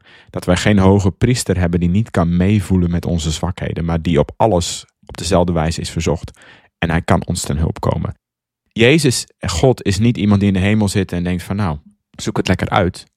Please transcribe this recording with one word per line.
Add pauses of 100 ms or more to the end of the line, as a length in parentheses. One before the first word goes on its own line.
(300)
dat
wij
geen
hoge
priester
hebben
die
niet
kan
meevoelen
met
onze
zwakheden,
maar
die
op
alles (220)
op
dezelfde
wijze
is
verzocht. (400)
En
hij
kan
ons
ten
hulp
komen. (580)
Jezus, (200)
God,
is
niet
iemand
die
in
de
hemel
zit
en
denkt
van,
"Nou, (320)
zoek
het
lekker
uit." (120)